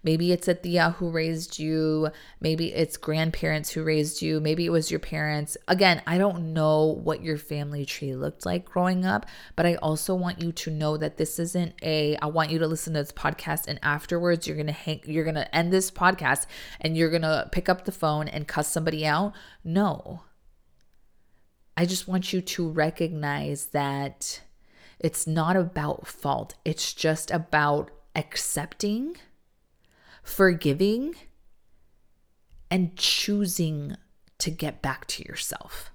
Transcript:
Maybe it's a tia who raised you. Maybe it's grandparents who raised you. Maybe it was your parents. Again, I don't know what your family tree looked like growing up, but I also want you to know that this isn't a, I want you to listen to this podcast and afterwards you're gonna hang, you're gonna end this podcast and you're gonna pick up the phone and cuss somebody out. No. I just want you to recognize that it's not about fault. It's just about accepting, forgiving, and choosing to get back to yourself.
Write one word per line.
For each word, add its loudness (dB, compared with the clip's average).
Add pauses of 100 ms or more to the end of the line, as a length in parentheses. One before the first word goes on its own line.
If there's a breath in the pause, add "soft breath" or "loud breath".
Maybe 2
it's 2
a 4
tia 2
who -2
raised -2
you. 2 (280 loud breath)
Maybe 0
it's 0
grandparents -2
who -4
raised 0
you. 0
Maybe 0
it 0
was 2
your -2
parents. -2 (100)
Again, 6
I 2
don't 2
know 6
what 0
your -2
family -6
tree -6
looked -6
like 0
growing 0
up, 0 (300 loud breath)
but 4
I 6
also 0
want -2
you -2
to -6
know 0
that -4
this -2
isn't -2
a, 2
I -2
want 2
you 2
to 2
listen -2
to 2
this -6
podcast -4
and -6
afterwards 0
you're -4
gonna -2
hang, -6
you're 0
gonna -2
end 2
this 2
podcast 2 (340 loud breath)
and 0
you're 4
gonna 2
pick 0
up 2
the -2
phone 0
and -6
cuss -2
somebody -2
out. 2 (300 loud breath)
No. 0 (1500)
I 4
just -4
want 0
you 2
to -4
recognize -2
that -2 (580 soft breath)
it's -2
not 2
about 0
fault. -4 (100)
It's -2
just 0
about 2 (260)
accepting, -4 (1080 soft breath)
forgiving, 4 (1500)
and 2
choosing 0 (420)
to -2
get -4
back -4
to -8
yourself. -10